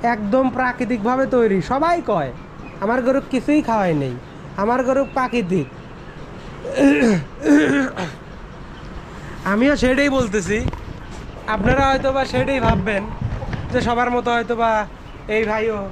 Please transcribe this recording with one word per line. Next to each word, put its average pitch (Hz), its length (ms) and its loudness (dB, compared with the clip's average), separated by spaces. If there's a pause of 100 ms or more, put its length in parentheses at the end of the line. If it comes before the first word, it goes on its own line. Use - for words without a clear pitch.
(140)
একদম 220 320 2 (120)
প্রাকৃতিকভাবে 247 680 0 (100)
তৈরি। 214 240 4 (120)
সবাই 320 260 2 (140)
কয় 151 200 0 (520)
আমার 233 240 2
গরু 254 120 4 (120)
কিছুই 294 360 2
খাওয়াই 202 260 2 (100)
নেই, 127 120 -4 (460)
আমার 240 260 2
গরু 269 140 2 (140)
প্রাকৃতিক। 208 520 0 (3750)
আমিও 254 300 4
সেটাই 262 280 4
বলতেছি, 208 480 0 (1000)
আপনারা 247 340 4
হয়তো 269 260 2
বা 269 160 2
সেটাই 262 340 0
ভাববেন 208 380 2 (680)
যে 247 160 2
সবার 240 280 2
মতো 240 200 0
হয়তো 233 260 0
বা 226 100 4 (640)
এই 226 140 4
ভাইও 220 280 0 (140)